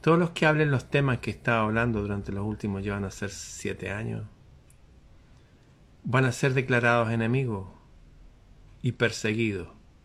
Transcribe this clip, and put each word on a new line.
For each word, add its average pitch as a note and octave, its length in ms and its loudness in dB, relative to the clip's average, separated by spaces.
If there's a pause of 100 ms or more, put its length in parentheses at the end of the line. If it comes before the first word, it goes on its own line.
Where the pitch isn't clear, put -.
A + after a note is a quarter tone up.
todos D#3+ 160 4
los E3+ 120 2
que E3+ 160 0
hablen D3+ 260 4
los - 180 -2
temas C#3 280 2
que - 120 -6
he - 20 -6
estado A2+ 300 0
hablando A2 400 0
durante G2+ 300 -4
los G2 120 -4
últimos, G#2 380 -4
ya G2+ 120 -4
van G2+ 100 -4
a F#2+ 80 -6
ser G2+ 180 -6
siete F#2+ 600 -8
años, A2 340 -6 (1800)
van C3 220 2
a B2 80 2
ser C3+ 220 0
declarados A#2+ 580 4
enemigos A2+ 560 0 (1120)
y B2 100 0
perseguidos, G#2+ 760 0 (360)